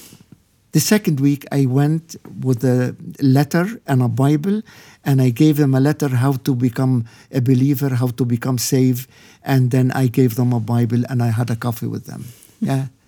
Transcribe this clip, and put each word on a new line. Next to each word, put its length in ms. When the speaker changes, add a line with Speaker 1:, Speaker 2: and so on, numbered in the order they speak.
Speaker 1:
The 60
second 400
week, 320
I 160
went 480
with 220
a 320
letter 640
and 160
a 60
Bible, 560
and 160
I 80
gave 280
them 180
a 40
letter 300
how 220
to 100
become 480
a 100
believer, 520
how 140
to 180
become 320
saved, 480
and 260
then 220
I 180
gave 240
them 180
a 80
Bible 500
and 120
I 80
had 220
a 40
coffee 300
with 200
them. 180
Speaker 2:
<laughs> 160
Speaker 1:
Yeah. 280